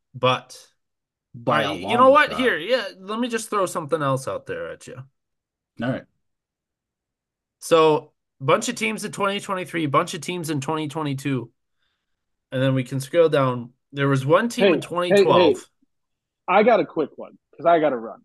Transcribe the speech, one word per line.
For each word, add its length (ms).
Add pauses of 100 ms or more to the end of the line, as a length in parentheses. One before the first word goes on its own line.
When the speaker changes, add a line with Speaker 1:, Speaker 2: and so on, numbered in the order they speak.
(140)
Speaker 1:
but 420 (800)
Speaker 2:
By 300
Speaker 1:
I, 80
Speaker 2:
a 20
Speaker 1:
you 240
know 60
Speaker 2:
long 80
Speaker 1:
what? 180
Speaker 2:
shot. 80
Speaker 1:
Here, 180
yeah, 320 (100)
let 220
me 80
just 220
throw 160
something 360
else 240
out 200
there 240
at 160
you. 100 (840)
Speaker 2:
All 80
right. 140 (1500)
Speaker 1:
So, 540 (280)
bunch 280
of 80
teams 280
in 80
twenty 280
twenty-three, 460
bunch 280
of 60
teams 300
in 100
twenty 280
twenty-two. 640 (1000)
And 100
then 120
we 100
can 160
scroll 280
down. 420 (220)
There 160
was 160
one 240
team 180
Speaker 3:
Hey, 80
Speaker 1:
in 60
Speaker 3:
hey, 40
hey. 20
Speaker 1:
twenty 380
twelve. 440 (800)
Speaker 3:
I 140
got 180
a 60
quick 300
one 200 (200)
'cause 100
I 140
gotta 160
run. 280